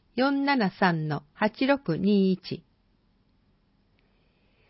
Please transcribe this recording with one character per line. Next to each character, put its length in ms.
四 300
七 240
三 360
の 160
八 320
六 320
二 340
一。 300